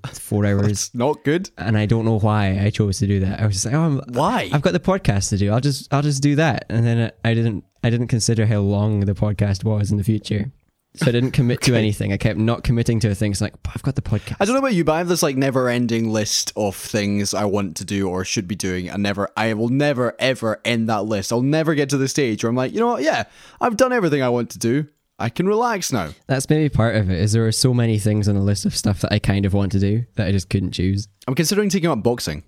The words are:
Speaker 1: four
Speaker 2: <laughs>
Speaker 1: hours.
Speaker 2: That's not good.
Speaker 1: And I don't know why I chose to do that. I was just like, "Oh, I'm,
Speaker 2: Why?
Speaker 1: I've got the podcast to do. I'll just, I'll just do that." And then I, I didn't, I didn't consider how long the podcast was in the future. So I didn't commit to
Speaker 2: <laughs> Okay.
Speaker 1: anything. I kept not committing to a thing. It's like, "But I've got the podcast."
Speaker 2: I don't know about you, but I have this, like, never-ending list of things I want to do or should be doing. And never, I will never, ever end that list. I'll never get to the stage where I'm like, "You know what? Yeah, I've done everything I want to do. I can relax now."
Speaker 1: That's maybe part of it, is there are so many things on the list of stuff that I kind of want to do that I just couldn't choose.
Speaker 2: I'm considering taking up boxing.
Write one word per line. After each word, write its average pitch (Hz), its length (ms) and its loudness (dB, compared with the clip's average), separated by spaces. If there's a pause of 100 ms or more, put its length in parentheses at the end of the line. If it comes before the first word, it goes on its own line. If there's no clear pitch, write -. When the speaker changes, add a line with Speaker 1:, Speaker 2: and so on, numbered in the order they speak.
(120)
Speaker 1:
four - 340 -2
Speaker 2:
<laughs> - 0 -
Speaker 1:
hours. 101 200 2
Speaker 2:
That's 104 280 -2
not 127 280 -2
good. 175 340 0
Speaker 1:
And 110 220 0
I 104 80 2
don't 113 180 2
know 113 140 2
why 101 400 2
I 101 120 2
chose 101 280 0
to 104 80 0
do 98 140 2
that. 95 200 -2
I 110 60 2
was 101 80 0
just 95 120 -4
like, 113 100 -2
"Oh, 160 80 2
I'm, 143 240 0
Speaker 2:
Why? 147 440 0
Speaker 1:
I've 147 100 2
got 180 100 2
the 175 80 0
podcast 185 480 0
to 104 100 0
do. 101 140 2
I'll 120 80 2
just, 135 340 -4
I'll 143 80 2
just 143 220 -2
do 143 100 4
that." 147 340 0
And 113 160 0
then 117 280 0 (120)
I, 113 60 2
I 117 40 2
didn't, 113 300 0 (200)
I 120 60 2
didn't 117 180 0
consider 113 360 2
how 107 140 2
long 101 420 2
the 98 140 2
podcast 101 480 0
was 104 300 0
in 104 60 2
the 101 60 -2
future. 107 460 -2 (460)
So - 100 0
I 123 60 2
didn't 123 180 0
commit 123 320 0
to - 80 2
Speaker 2:
<laughs> 123 40 4
Okay. 117 40 4
Speaker 1:
anything. 107 340 0
I 98 40 0
kept 107 240 0
not 113 240 0
committing 117 340 0
to 107 120 0
a 98 40 0
thing. 104 160 0
It's 98 100 -4
like, 107 220 -4
"But - 140 -8
I've - 80 -12
got - 100 -4
the - 80 -4
podcast." - 380 -4
Speaker 2:
I 196 40 0
don't 220 100 2
know 269 40 2
about 269 160 0
you, 170 80 2
but 156 120 2
I 160 40 0
have 180 80 -2
this, 175 160 0
like, 143 140 0
never-ending 123 720 0
list - 460 -2
of 101 180 -2
things 101 600 -2
I 98 100 -2
want 98 320 -2
to - 80 -10
do 98 240 -2
or 92 160 -4
should 95 240 -4
be 104 80 -4
doing. 90 320 -4
And 98 120 -6
never, 101 360 -2
I 110 180 0
will 113 140 -2
never, 131 500 0
ever 113 460 -2
end 113 240 0
that 104 160 0
list. 107 280 -2
I'll 123 100 0
never 151 340 0
get 139 140 0
to 143 60 0
the 135 120 0
stage 120 340 -2
where 113 80 0
I'm 120 60 -2
like, 127 160 -2
"You 208 80 -2
know 233 80 2
what? 240 160 -2
Yeah, 127 180 0 (380)
I've 240 160 0
done 254 160 4
everything 165 280 2
I 127 100 2
want 120 200 -2
to - 80 -16
do. 139 300 0 (320)
I 104 80 -2
can 170 180 -2
relax 214 460 0
now." 90 180 -2 (160)
Speaker 1:
That's 135 240 -2
maybe 156 180 4
part 113 280 2
of 101 120 2
it, 90 120 0
is 104 100 2
there 113 160 2
are 110 60 2
so 127 200 2
many 117 280 2
things 107 280 0
on 101 60 2
the 98 60 2
list 98 260 0
of - 80 -2
stuff - 280 0
that - 100 -2
I 104 80 2
kind 101 260 2
of 95 80 2
want 98 180 0
to 98 60 2
do 101 260 0 (120)
that 107 100 0
I 92 60 2
just 95 180 0
couldn't 92 220 0
choose. 98 340 -2 (220)
Speaker 2:
I'm 127 80 -2
considering 196 320 0
taking 170 220 0
up 113 120 0
boxing. 101 460 -2